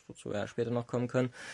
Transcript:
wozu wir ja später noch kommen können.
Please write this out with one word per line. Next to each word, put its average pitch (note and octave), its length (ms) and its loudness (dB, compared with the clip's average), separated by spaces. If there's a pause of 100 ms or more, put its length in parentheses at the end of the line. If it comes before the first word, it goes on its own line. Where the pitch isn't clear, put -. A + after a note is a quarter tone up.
wozu - 240 -10
wir G#2 80 0
ja G2+ 80 0
später A#2 240 0
noch A#2+ 160 0
kommen B2 220 2
können. B2+ 260 2 (200)